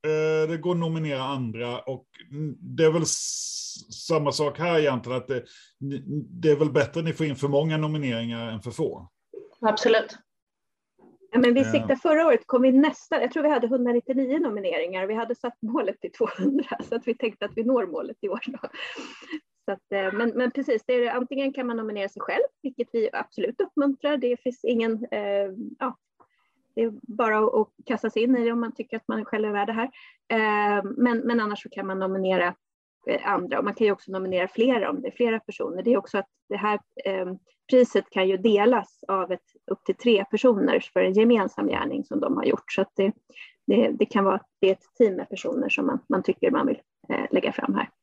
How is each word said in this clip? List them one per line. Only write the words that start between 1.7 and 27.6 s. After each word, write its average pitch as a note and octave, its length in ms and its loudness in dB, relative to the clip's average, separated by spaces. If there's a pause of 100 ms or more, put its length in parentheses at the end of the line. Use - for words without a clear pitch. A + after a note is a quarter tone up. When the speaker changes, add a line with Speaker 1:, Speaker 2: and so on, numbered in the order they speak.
Speaker 1:
Och B2+ 280 -10 (520)
det B2+ 240 -2
är D#3 80 8
väl E3 100 2
s-, - 1040 -8
samma D3+ 240 2
sak C#3+ 280 -2
här E3+ 200 2
egentligen, B2+ 380 0
att - 100 -6
det, B2+ 160 -4 (960)
det D#3 100 4
är D3 40 8
väl D3 160 0
bättre C#3 280 0
att D#3+ 60 -4
ni D#3+ 80 -2
får D#3+ 120 -2
in C#3 100 -4
för C#3 120 -4
många D#3 300 2
nomineringar A#2 720 -4
än A2 100 -10
för A#2+ 100 -10
få. - 380 -6 (520)
Speaker 2:
Absolut. A3 560 2 (1120)
Speaker 3:
Ja, A#3 80 4
men A#3+ 140 6
vi C4+ 60 4
Speaker 1:
Eh. B3 120 2
Speaker 3:
siktade C#4 240 2
förra D#4+ 320 2
året, A#3+ 180 4
kom B3 160 2
vi C4 100 6
nästan, C#4 500 2
jag B3 100 -2
tror D#4 120 -2
vi D4+ 60 4
hade A#3+ 180 2
hundranittionio B3+ 720 0
nomineringar. F#3+ 680 -2
Vi G#3+ 60 -4
hade A3+ 220 -4
satt A#3+ 260 -8
målet A3 400 -4
till - 100 -8
tvåhundra, - 680 -2 (120)
så A#3 60 -4
att A#3 120 -6
vi A#3+ 60 -2
tänkte A3 320 -4
att G3 100 -8
vi A3+ 80 -4
når A#3+ 220 2
målet E3+ 360 -8
i G3+ 80 -6
år G#3 160 -4
då. C4 120 -10 (1080)
Så G3 60 -6
att, - 200 -10
eh, F#3+ 220 -2
men, A#3 160 0
men B3 220 -2
precis, C4+ 360 -2
det B3+ 60 0
är, A#3+ 180 2
antingen C4+ 420 -4
kan B3+ 140 -6
man A#3 100 -4
nominera G#3 320 -6
sig G3+ 120 -14
själv, - 220 -2 (200)
vilket B3+ 280 -4
vi A3+ 220 0
absolut - 480 -6
uppmuntrar. C#4+ 560 0
Det B3 240 -2
finns B3 220 -6
ingen, A3+ 480 0
eh, G3+ 420 -2 (260)
ja, B3+ 180 -6 (800)
det A3+ 80 0
är A3+ 80 0 (100)
bara A3 380 0
att, G#3+ 140 2
att G#3+ 140 2 (180)